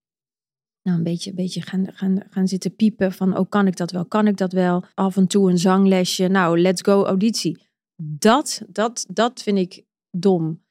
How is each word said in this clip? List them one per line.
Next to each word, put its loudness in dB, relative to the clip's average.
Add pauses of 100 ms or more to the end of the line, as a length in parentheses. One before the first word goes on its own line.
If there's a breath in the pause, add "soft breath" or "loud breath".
(800)
nou, -2
een -2
beetje, -6
een -12
beetje -6
gaan, -6
gaan, -2 (120)
gaan -2
zitten -4
piepen 0
van, -2
oh, -2
kan 2
ik -2
dat -6
wel? -6
Kan 0
ik 0
dat -2
wel? 0 (100)
Af -2
en 4
toe 2
een 4
zanglesje. 2
Nou, 2
let's 2
go, 4
auditie. -2 (360)
Dat, 0
dat, -6
dat -2
vind 0
ik -4 (280)
dom. 0